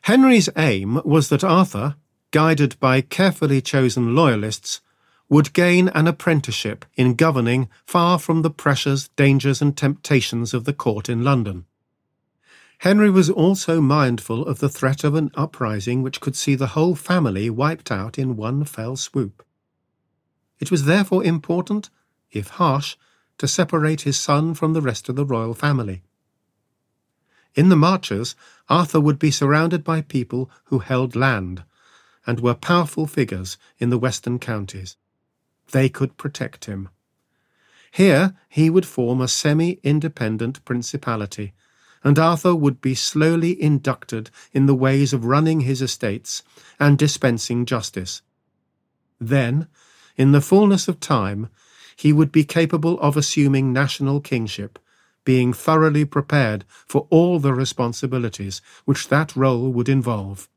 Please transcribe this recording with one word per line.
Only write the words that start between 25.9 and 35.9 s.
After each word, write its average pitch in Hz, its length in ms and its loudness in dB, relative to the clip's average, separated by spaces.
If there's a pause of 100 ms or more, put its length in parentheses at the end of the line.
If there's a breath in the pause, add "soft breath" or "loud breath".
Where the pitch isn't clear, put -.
In 156 140 4
the 185 80 8
Marches, 156 580 0 (360 soft breath)
Arthur 160 320 2
would 147 180 2
be 156 100 2
surrounded 151 540 0
by 160 160 -2
people 127 500 -6 (180 soft breath)
who 131 120 -2
held 127 380 -4
land 95 480 -2 (600 soft breath)
and 117 140 -4
were 120 160 0
powerful 165 520 -2
figures 92 500 -6 (200 soft breath)
in 120 120 -2
the 123 100 0
western 120 400 -4
counties. 98 560 -10 (760)
They 135 160 2
could - 260 -6